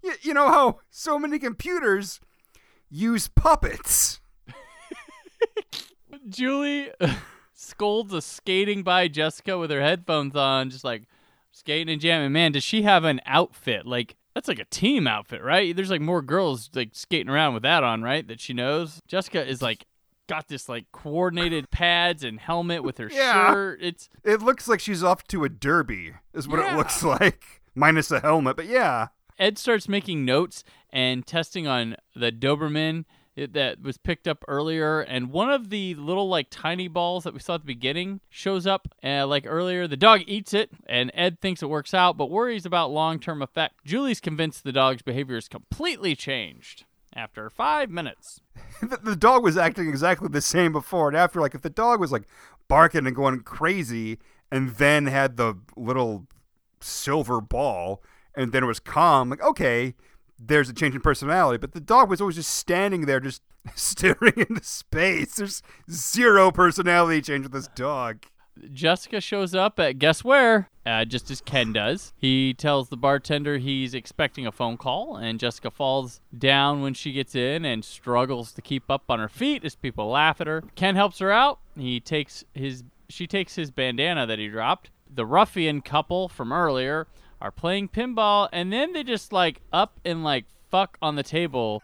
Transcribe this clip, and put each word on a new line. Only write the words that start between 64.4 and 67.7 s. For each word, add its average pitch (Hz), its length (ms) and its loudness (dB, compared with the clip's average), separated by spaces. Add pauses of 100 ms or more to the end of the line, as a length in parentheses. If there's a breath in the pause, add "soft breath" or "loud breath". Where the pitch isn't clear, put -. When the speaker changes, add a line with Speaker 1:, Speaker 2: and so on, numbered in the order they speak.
Speaker 1:
space. 165 720 -2
There's 202 260 -6 (300 soft breath)
zero 196 600 6
personality 175 720 4
change 139 220 -4
with 135 80 -12
this 135 240 -8